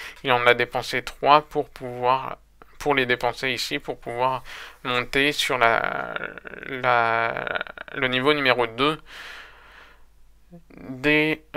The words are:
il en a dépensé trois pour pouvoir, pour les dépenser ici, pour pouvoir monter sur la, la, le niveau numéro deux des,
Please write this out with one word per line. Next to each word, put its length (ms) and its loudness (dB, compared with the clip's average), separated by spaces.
il 80 2
en 160 4
a 80 10
dépensé 480 -2
trois 400 4
pour 260 -4
pouvoir, 680 -4
pour 160 0
les 120 2
dépenser 440 -2
ici, 280 -4
pour 200 -10
pouvoir 440 -4
monter 500 0
sur 240 -2
la, 580 2
la, 960 0
le 140 -2
niveau 260 2
numéro 320 4
deux 340 0
des, 640 0